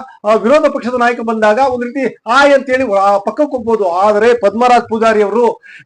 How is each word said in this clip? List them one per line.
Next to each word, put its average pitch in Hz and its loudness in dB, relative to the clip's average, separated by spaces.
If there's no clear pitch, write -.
ಆ, 214 2
ವಿರೋಧ 247 2
ಪಕ್ಷದ 254 -2
ನಾಯಕ 240 0
ಬಂದಾಗ 220 0
ಒಂದ್ 254 -2
ರೀತಿ 247 -6
ಆಯ್ 277 4
ಅಂತೇಳಿ 262 0
ಆ 196 2
ಪಕ್ಕಕ್ಕೆ 277 -4
ಹೋಗ್ಬೋದು. 208 -2
ಆದ್ರೆ 208 2
ಪದ್ಮರಾಜ್ 233 0
ಪೂಜಾರಿ 220 0
ಅವರು 196 -2